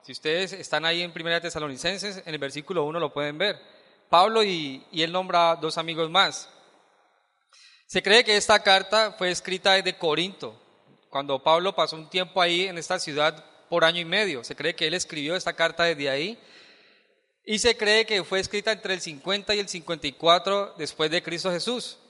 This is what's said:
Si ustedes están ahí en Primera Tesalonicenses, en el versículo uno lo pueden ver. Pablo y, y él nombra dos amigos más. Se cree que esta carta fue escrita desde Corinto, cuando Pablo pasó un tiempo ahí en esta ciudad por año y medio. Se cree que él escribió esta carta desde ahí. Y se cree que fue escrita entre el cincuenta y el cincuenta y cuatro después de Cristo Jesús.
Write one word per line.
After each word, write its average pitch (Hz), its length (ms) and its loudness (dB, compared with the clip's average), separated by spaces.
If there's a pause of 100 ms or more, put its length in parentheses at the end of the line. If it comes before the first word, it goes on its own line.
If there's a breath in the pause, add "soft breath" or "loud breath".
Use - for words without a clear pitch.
Si - 80 -20
ustedes 165 420 -2
están 156 320 -4
ahí 170 160 0
en 175 100 -6
Primera 170 300 -2
Tesalonicenses, 170 840 -6
en 160 80 -8
el 151 40 -6
versículo 147 460 -4
uno 156 160 -4
lo 151 120 -2
pueden 147 280 -4
ver. 185 200 -2 (480 soft breath)
Pablo 214 360 6
y, 156 480 -4
y 165 100 -2
él 165 100 0
nombra 175 440 2
dos 156 240 -4
amigos 160 320 -4
más. 175 360 0 (1400 soft breath)
Se 185 160 -2
cree 220 200 6
que 208 140 4
esta 208 240 4
carta 196 560 2
fue 180 140 0
escrita 185 420 0
desde 185 240 0
Corinto, 156 640 -4 (480)
cuando 139 320 -2
Pablo 175 340 4
pasó 160 200 0
un 160 120 -14
tiempo 185 320 -2
ahí 175 280 2
en 175 100 -8
esta 175 220 -4
ciudad 156 460 -2 (220)
por 170 160 2
año 170 160 4
y 170 60 -4
medio. 170 380 -2
Se - 120 -12
cree 165 200 -4
que 170 100 -2
él 156 80 0
escribió 160 420 -4
esta 175 180 -4
carta 165 320 0
desde 143 240 0
ahí. 160 300 -4 (1040 soft breath)
Y 214 140 -2
se 226 180 2
cree 220 300 4
que 208 180 0
fue 190 160 0
escrita 208 320 -2
entre 196 220 -4
el 175 80 -6
cincuenta 185 540 -4
y 208 40 -2
el 196 100 -6
cincuenta 165 360 -8
y 139 60 -2
cuatro 180 680 2
después 156 320 -2
de 170 140 0
Cristo 170 260 -6
Jesús. 208 480 -6 (120)